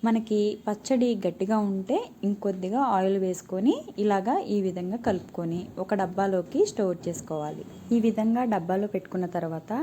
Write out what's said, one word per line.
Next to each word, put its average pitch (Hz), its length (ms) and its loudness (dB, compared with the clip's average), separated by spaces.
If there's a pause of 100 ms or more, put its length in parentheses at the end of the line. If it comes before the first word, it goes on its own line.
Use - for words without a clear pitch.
మనకి 220 340 2 (280)
పచ్చడి 240 420 2 (160)
గట్టిగా 190 320 0 (120)
ఉంటే 196 280 0 (320)
ఇంకొద్దిగా 196 520 -2 (160)
ఆయిల్ 190 280 4
వేసుకొని 185 500 0 (280)
ఇలాగా 208 320 2 (200)
ఈ - 20 4 (100)
విధంగా 180 400 -4
కలుపుకొని 175 540 -2 (220)
ఒక 190 180 -2
డబ్బాలోకి 190 600 0 (100)
స్టోర్ 180 360 0
చేసుకోవాలి. 156 580 -6 (300)
ఈ 240 120 6
విధంగా 226 360 2 (120)
డబ్బాలో 190 400 0
పెట్టుకున్న 185 320 -2 (100)
తర్వాత 165 460 -4